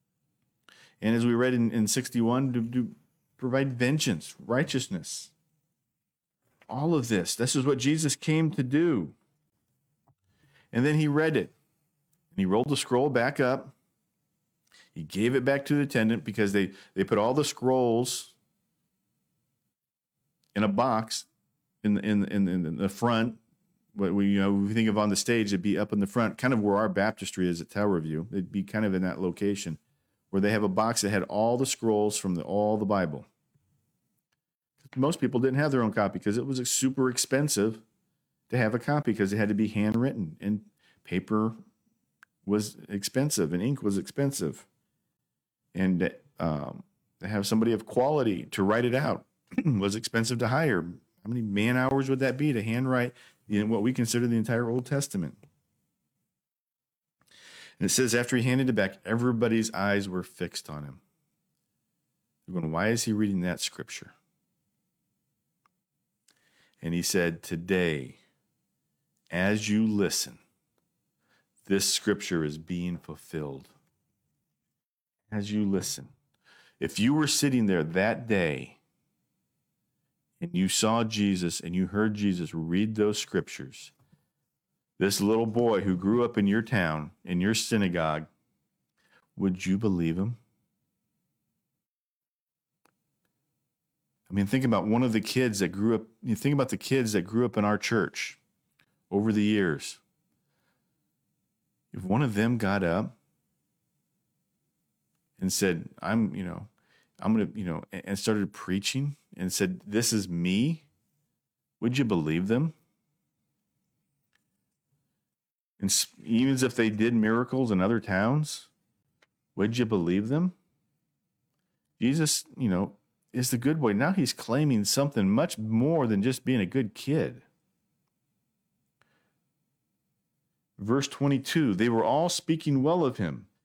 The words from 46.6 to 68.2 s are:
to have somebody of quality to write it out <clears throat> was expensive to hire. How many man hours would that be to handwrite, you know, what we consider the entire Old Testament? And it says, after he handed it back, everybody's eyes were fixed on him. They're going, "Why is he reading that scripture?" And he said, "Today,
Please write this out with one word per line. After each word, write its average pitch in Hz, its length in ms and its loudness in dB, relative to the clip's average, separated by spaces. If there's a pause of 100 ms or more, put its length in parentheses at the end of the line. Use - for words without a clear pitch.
to 98 80 -8
have 101 180 -2
somebody 113 260 2
of 107 120 -2
quality 127 680 0
to 101 100 -2
write 113 240 2
it 120 80 0
out 131 320 -2 (240)
<clears throat> - 160 -2
was 101 280 2
expensive 113 440 -2
to 113 100 0
hire. 131 320 2
How - 480 -12
many 120 140 -4
man 107 340 0
hours 131 320 0
would 135 120 0
that 131 180 0
be 147 160 0
to 107 80 0
handwrite, 123 500 0 (340)
you 104 140 0
know, 104 60 0
what 110 160 0
we 123 100 2
consider 123 340 0
the 117 100 0
entire 117 340 0
Old 123 160 -4
Testament? 98 500 -4 (2500)
And - 60 -2
it 98 60 0
says, 120 240 2
after 120 240 2
he 117 60 2
handed 127 260 2
it 117 40 0
back, 98 300 0
everybody's 113 720 2
eyes 101 340 0
were 90 140 -4
fixed - 480 -8
on 73 140 -10
him. 69 160 -16 (1500)
They're 90 100 -6
going, 80 140 -4
"Why 92 160 0
is 117 160 0
he 113 80 -2
reading 101 300 0
that 90 180 -2
scripture?" - 540 -12 (2750)
And 85 140 -4
he 87 80 0
said, 85 400 0
"Today, 87 760 -2 (1120)